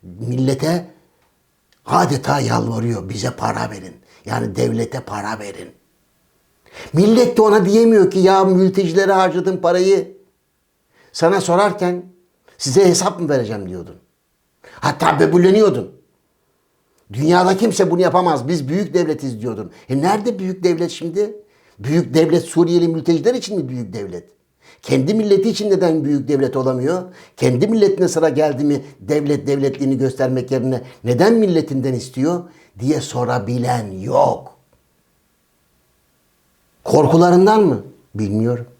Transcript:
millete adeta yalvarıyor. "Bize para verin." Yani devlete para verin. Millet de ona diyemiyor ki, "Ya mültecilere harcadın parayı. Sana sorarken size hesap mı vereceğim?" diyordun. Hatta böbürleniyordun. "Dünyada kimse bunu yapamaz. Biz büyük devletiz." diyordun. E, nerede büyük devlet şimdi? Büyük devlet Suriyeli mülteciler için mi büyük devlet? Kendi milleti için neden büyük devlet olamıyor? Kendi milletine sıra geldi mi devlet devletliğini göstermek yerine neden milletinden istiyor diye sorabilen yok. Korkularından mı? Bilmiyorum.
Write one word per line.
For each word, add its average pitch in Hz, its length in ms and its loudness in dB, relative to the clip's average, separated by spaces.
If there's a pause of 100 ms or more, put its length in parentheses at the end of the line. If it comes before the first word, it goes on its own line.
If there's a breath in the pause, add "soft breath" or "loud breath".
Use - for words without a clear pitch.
millete 131 880 -4 (960)
adeta 139 540 0
yalvarıyor. 113 680 -4
"Bize 107 220 -6
para 110 400 -6
verin." 92 240 -16 (300 soft breath)
Yani 113 320 -6
devlete 117 440 -4
para 104 380 -10
verin. 101 320 -16 (1200 loud breath)
Millet 226 440 4
de 220 60 4
ona 214 220 4
diyemiyor 208 460 4
ki, - 80 -2
"Ya 190 260 4
mültecilere 190 680 2
harcadın 185 440 0
parayı. 180 640 0 (920 soft breath)
Sana 185 280 2
sorarken 180 640 0 (540 soft breath)
size 151 260 2
hesap 185 360 2
mı 160 80 -4
vereceğim?" 107 400 -4
diyordun. 87 280 -14 (680)
Hatta - 580 -2
böbürleniyordun. 175 720 4 (1200)
"Dünyada 175 440 4
kimse 190 340 0
bunu 175 100 0
yapamaz. 160 480 0
Biz 151 200 -4
büyük 165 260 -4
devletiz." 151 460 -4
diyordun. 107 300 -8 (180 loud breath)
E, 135 140 -2
nerede 202 360 -2
büyük 185 260 -6
devlet 170 260 0
şimdi? 196 460 -6 (420 soft breath)
Büyük 131 360 -2
devlet 160 300 2
Suriyeli 170 440 0
mülteciler 165 460 -2
için 208 220 -6
mi 143 120 -6
büyük 120 240 -10
devlet? 95 460 -12 (440 soft breath)
Kendi 139 320 0
milleti 208 360 2
için 208 200 -4
neden 165 340 2
büyük 139 240 -2
devlet 135 280 0
olamıyor? 131 460 -2 (340 loud breath)
Kendi 127 300 0
milletine 196 420 2
sıra 160 200 2
geldi 147 360 0
mi 143 180 0 (180 loud breath)
devlet 147 460 -2
devletliğini 139 520 -2
göstermek 127 520 -2
yerine 131 320 -2 (220 loud breath)
neden 165 300 4
milletinden 147 600 0
istiyor 160 500 -4 (340 loud breath)
diye 131 220 -2
sorabilen 120 880 -4
yok. 113 680 -2 (2250)
Korkularından 180 800 4
mı? 135 220 0 (300)
Bilmiyorum. 110 520 -4 (140)